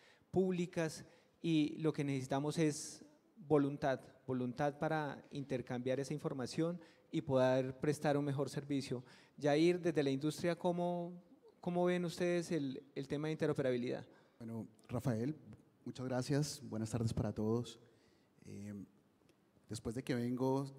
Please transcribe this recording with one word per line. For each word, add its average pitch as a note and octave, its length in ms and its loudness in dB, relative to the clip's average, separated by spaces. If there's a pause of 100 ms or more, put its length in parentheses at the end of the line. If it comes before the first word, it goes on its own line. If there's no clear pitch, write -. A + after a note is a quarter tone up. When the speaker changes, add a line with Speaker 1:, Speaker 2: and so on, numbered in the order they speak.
(300)
Speaker 1:
públicas F3 760 0 (340)
y D#3 380 2
lo D#3 160 2
que D3+ 100 0
necesitamos C#3 540 0
es D3+ 440 0 (340)
voluntad, C#3+ 640 2 (280)
voluntad C3 520 0
para D#3 520 -2
intercambiar C3 680 -2
esa C#3 140 -4
información D#3 680 -2 (320)
y D#3+ 120 0
poder C3 580 4
prestar D3 380 2
un D3 80 0
mejor C#3 240 -2
servicio. C3+ 520 -4 (360)
Yair, D#3+ 420 4
desde D#3+ 220 2
la C#3 80 2
industria, D#3+ 480 0
¿cómo, F3 640 -2 (360)
cómo F3 280 2
ven F3+ 180 2
ustedes F3 480 0
el, C#3 300 -2 (120)
el C#3 140 -6
tema D3+ 200 -2
de D#3 40 0
interoperabilidad? C3 720 0 (340)
Speaker 2:
Bueno, A2+ 280 -8 (220)
Rafael, B2 460 0 (500)
muchas B2 220 -8
gracias. C#3 560 0
Buenas A2 280 -4
tardes A#2 220 2
para G#2+ 200 0
todos. A2+ 480 0 (640)
Eh, G2+ 280 -10 (960)
después A2+ 260 -8
de C3 100 -6
que C#3 100 0
vengo C3 640 0